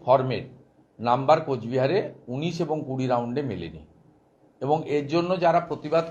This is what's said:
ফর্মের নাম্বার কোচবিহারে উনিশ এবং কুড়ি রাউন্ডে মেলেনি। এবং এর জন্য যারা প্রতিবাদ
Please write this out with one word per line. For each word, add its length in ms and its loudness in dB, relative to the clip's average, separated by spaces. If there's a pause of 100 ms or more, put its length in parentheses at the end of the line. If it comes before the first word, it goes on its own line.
ফর্মের 400 4 (540)
নাম্বার 420 4
কোচবিহারে 580 0 (300)
উনিশ 320 -4
এবং 260 -4
কুড়ি 200 -4
রাউন্ডে 360 0
মেলেনি। 400 -8 (760)
এবং 260 0
এর 220 0
জন্য 320 0
যারা 200 4
প্রতিবাদ 500 -2